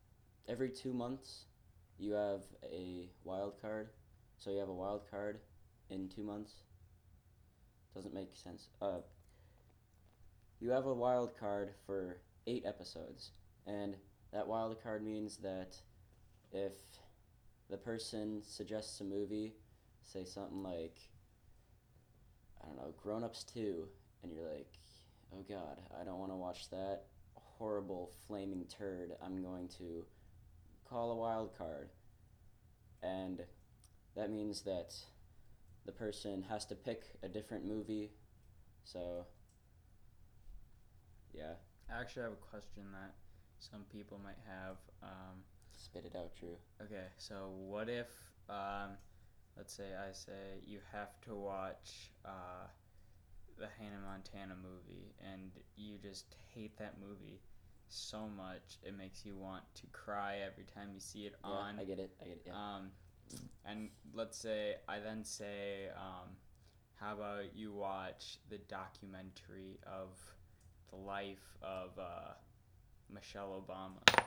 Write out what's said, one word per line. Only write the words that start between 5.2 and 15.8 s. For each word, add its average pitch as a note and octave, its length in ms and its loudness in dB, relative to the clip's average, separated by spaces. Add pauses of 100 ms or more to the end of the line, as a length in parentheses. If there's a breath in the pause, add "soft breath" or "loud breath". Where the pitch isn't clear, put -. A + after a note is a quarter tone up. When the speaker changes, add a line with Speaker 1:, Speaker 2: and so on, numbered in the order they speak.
Speaker 1:
in F#2+ 220 0
two G#2+ 120 -2
months. G#2 340 0 (1400)
Doesn't F#2+ 180 -2
make F#2+ 240 -4
sense. F2+ 320 -8 (140)
Uh, G2 160 6 (1600 loud breath)
you A#2 100 4
have B2+ 160 10
a C3+ 80 8
wild B2 460 10
card G2+ 320 6 (160)
for F#2 320 2 (280)
eight A#2+ 200 4
episodes, - 640 -2 (360)
and G2+ 300 2 (360)
that G#2 140 4
wild A2 360 4
card G#2+ 200 2
means G#2+ 360 2
that F#2 360 0 (800)